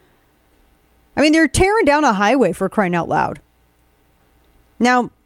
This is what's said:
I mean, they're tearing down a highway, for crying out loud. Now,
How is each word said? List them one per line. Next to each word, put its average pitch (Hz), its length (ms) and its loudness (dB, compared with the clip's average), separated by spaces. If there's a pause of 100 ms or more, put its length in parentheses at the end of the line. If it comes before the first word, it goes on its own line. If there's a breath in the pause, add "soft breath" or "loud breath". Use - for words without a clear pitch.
(1160)
I 240 40 0
mean, 302 100 2
they're 320 160 2
tearing 403 380 0
down 285 180 2
a 247 100 2
highway, 208 400 0
for 190 160 -6
crying 180 260 -2
out 165 140 -4
loud. - 300 -4 (1400)
Now, 247 300 0 (140)